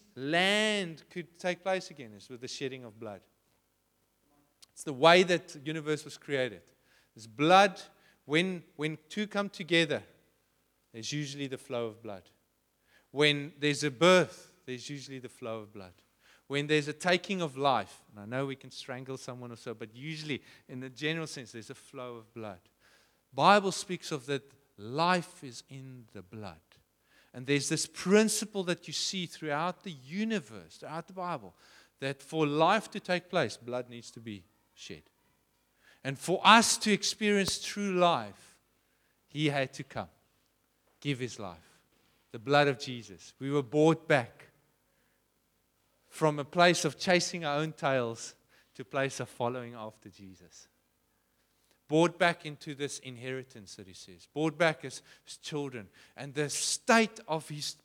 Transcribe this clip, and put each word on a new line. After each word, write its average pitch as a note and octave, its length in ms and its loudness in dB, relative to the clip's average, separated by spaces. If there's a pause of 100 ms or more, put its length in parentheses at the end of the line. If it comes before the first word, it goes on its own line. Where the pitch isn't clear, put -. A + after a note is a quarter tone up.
(160)
land F#3 920 0
could E3+ 300 -12
take F3+ 240 -4
place F#3+ 280 -2
again C3 260 -16
is - 120 -20
with A#2+ 120 -14
the B2 80 -10
shedding C3 360 -8
of A2 140 -18
blood. G#2 220 -12 (1500)
It's - 100 -18
the D#3 100 -6
way E3 300 8
that F3 260 0
the D3+ 120 -16
universe D3+ 440 -4
was C#3+ 120 -16
created. B2+ 460 -4 (520)
There's A2+ 140 -20
blood. F3 520 4 (440)
When, E3+ 400 0 (100)
when D3+ 240 -6 (100)
two G#3 180 -4
come G3+ 240 -4
together, D#3 520 2 (920)
there's A2+ 200 -10
usually C#3+ 360 -6
the B2+ 100 -8
flow A#2+ 280 -6
of G#2+ 180 -10
blood. G2 180 -12 (880)
When D3 480 2
there's C#3+ 240 0
a D3 80 0
birth, E3 600 4 (120)
there's B2 240 -10
usually C3+ 300 -12
the A#2+ 100 -12
flow A2+ 300 -10
of G#2 140 -16
blood. F#2 200 -16 (540)
When C#3+ 200 -2
there's D3 220 2
a D3+ 40 -4
taking F3+ 500 0
of C3+ 140 -4
life, C3 540 0
and G#2 120 -16
I A2+ 140 -6
know C#3 100 -2
we C3+ 80 -6
can C3 160 -18
strangle C3 460 -10
someone B2 340 -12
or A#2 60 -14
so, A#2 180 -10
but A2 220 -14
usually, D3+ 460 -8 (260)
in C3 100 -12
the C3 120 -12
general D3+ 360 -4
sense, C3+ 260 -14
there's A2+ 180 -14
a C3 40 -14
flow B2 420 -14
of A2 160 -20
blood. G#2 280 -12 (720)
Bible F#3+ 400 6
speaks - 400 -8
of B2+ 140 -8
that C#3 160 -4 (360)
life D#3+ 640 -2
is B2 260 -16
in C3 440 -16
the G2 100 -14
blood. F#2 380 -12 (720)
And B2 140 -12
there's C#3+ 220 2
this D#3 180 -2
principle G#3 800 2
that E3+ 220 -4
you D#3 60 -12
see F3+ 340 -4
throughout D#3 560 -4
the E3+ 140 -12 (100)
universe, D#3 720 -4
throughout D3+ 320 -10
the F#3+ 60 -18
Bible, E3 400 -8 (460)
that C#3 220 -6
for D#3+ 240 0
life D#3+ 460 4
to G3 80 -6
take F3+ 300 -2
place, D3 260 0
blood A#2+ 320 -8
needs A#2+ 240 -16
to A#2+ 80 -16
be G#2 240 -12 (300)
shed. - 280 -16 (1040)
And C3+ 140 -4
for E3+ 260 0
us G#3+ 320 10
to G#3+ 160 2
experience G3+ 680 2
true G3+ 360 -4
life, D#3 600 0 (720)
he D3+ 220 0
had C#3 240 0
to C#3+ 100 -12
come, G2 280 -10 (920)
give C#3+ 180 -4
his A#2+ 220 -8
life, F2 400 -14 (520)
the B2 60 -12
blood C#3+ 300 4
of C3 100 0
Jesus. G#2+ 600 -12
We C3+ 100 -6
were C#3+ 120 2
bought D3+ 440 4
back B2+ 440 0 (1600)
from D3+ 300 2
a C#3+ 60 -4
place F3 400 4
of C#3+ 120 -2
chasing F3 480 0
our C#3+ 120 -2
own D#3 160 -2
tails B2+ 640 -2 (400)
to C3 60 -12
a - 20 -14
place C3+ 340 -4
of A#2+ 100 -8
following A#2+ 460 -6
after A2 340 -16
Jesus. F#2+ 600 -20 (1200)
Brought E3 300 4
back E3+ 280 2
into D3 280 -10
this C3+ 260 -6
inheritance B2 720 -12
that F#2+ 140 -18
he F#2 60 -20
says. - 380 -20
Brought D3+ 240 0
back D#3 280 2
as, - 180 -12 (240)
as - 120 -18
children. C3 500 -8 (280)
And C#3 160 -12
the D3 180 -2
state - 760 2
of D#3 220 -4
his D3 360 -8